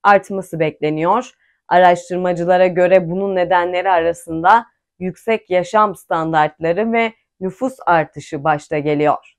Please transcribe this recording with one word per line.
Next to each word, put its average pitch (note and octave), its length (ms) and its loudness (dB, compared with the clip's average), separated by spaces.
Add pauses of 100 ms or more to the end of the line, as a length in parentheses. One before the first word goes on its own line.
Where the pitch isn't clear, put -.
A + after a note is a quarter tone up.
artması G3 580 0
bekleniyor. D#3+ 680 -2 (380)
Araştırmacılara F3+ 960 2
göre F3+ 440 2
bunun F#3+ 240 -4
nedenleri F3+ 560 0
arasında E3+ 760 0 (320)
yüksek G3 520 -6
yaşam F#3+ 440 0
standartları E3 960 -2
ve A3+ 200 -2 (280)
nüfus B3+ 360 -6 (100)
artışı D3+ 580 -4
başta D#3 340 -2
geliyor. D3 600 -2